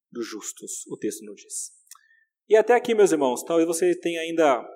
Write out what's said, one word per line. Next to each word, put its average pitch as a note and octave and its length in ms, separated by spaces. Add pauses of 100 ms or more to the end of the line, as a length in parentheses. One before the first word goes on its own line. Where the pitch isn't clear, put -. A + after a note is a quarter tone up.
(120)
dos A#2 160
justos, - 600
o C#3 100
texto G#2+ 260
nos G#2 160
diz. - 320 (800)
E G3+ 60
até A3 180
aqui, A#3 220
meus G#3 160
irmãos, C3+ 320
talvez E3 240
você F3 320
tenha E3+ 220
ainda, D#3 540